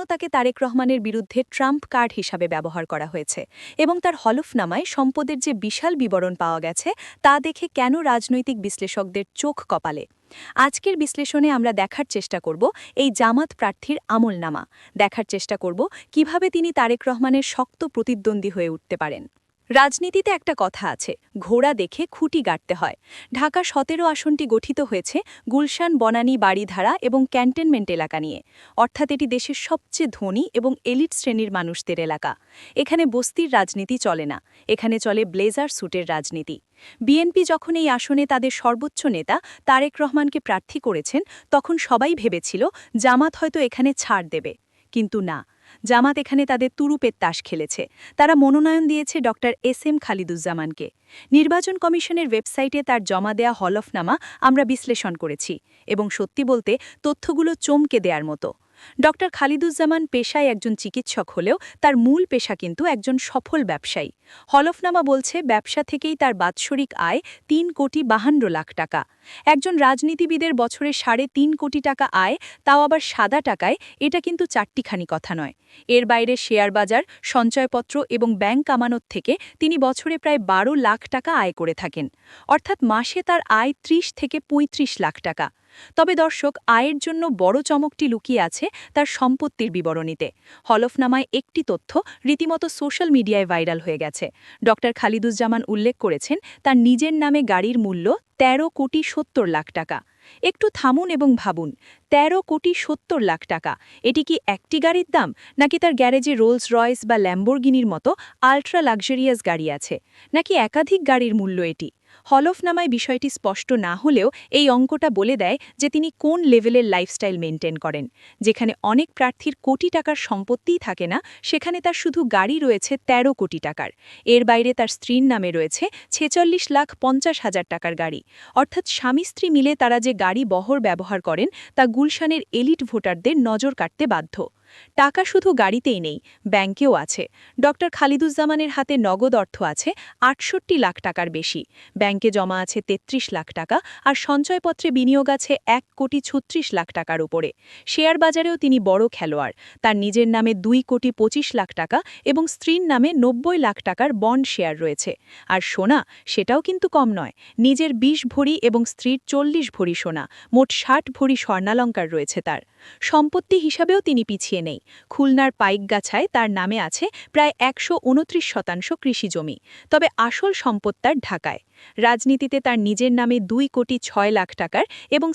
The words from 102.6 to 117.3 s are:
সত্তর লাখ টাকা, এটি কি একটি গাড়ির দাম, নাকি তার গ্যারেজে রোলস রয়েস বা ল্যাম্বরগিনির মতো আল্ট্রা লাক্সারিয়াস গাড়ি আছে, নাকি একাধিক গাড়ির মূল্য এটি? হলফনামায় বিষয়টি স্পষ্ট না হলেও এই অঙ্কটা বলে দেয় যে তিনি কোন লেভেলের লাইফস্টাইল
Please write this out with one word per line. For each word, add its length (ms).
সত্তর 360
লাখ 100
টাকা, 200
এটি 240
কি 80
একটি 260
গাড়ির 360
দাম, 120
নাকি 200
তার 220
গ্যারেজে 340
রোলস 300
রয়েস 300
বা 120
ল্যাম্বরগিনির 760
মতো 180
আল্ট্রা 320
লাক্সারিয়াস 640
গাড়ি 200
আছে, 200
নাকি 200
একাধিক 340
গাড়ির 240
মূল্য 260
এটি? 180
হলফনামায় 680
বিষয়টি 340
স্পষ্ট 380
না 100
হলেও 320
এই 120
অঙ্কটা 380
বলে 180
দেয় 200
যে 160
তিনি 140
কোন 200
লেভেলের 420
লাইফস্টাইল 500